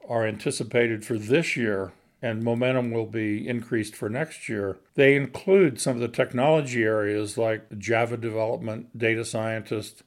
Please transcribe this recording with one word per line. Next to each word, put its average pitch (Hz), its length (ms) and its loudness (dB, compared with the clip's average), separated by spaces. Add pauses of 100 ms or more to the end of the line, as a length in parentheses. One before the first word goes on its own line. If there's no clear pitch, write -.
are 117 200 0
anticipated 113 760 0
for 117 140 -4
this 131 400 2
year, 98 360 -2 (280)
and 113 220 -4
momentum 120 480 0
will 113 140 -2
be 107 420 -4
increased 113 480 -2
for 110 140 -6
next 135 400 -6
year. 101 280 -4 (180)
They 139 200 8
include 151 640 2
some 131 160 0
of 117 40 -4
the 120 80 -2
technology 127 760 2
areas 107 560 0
like 113 400 -2
Java 113 400 0
development, 110 800 -4
data 113 260 2
scientist, 110 840 -6